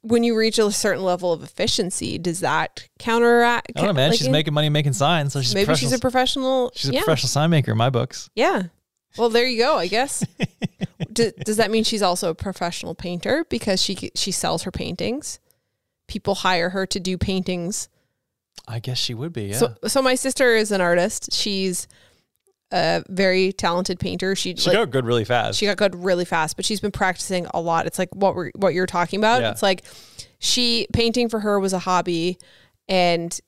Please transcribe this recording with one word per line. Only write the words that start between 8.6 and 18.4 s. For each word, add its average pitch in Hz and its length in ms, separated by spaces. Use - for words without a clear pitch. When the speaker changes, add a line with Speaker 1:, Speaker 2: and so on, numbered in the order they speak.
Speaker 1:
Well, 226 120
there 233 160
you 247 140
go, 285 160
I 180 120
guess. 226 360
Speaker 2:
<laughs> - 460
Speaker 1:
D-, 226 180
does 208 120
that 214 120
mean 220 140
she's 220 180
also 180 280
a 165 60
professional 185 600
painter 196 540
because 208 320
she, - 340
she - 160
sells 165 320
her 180 80
paintings? - 680
People 202 280
hire 185 360
her 190 160
to - 120
do 185 180
paintings. 190 680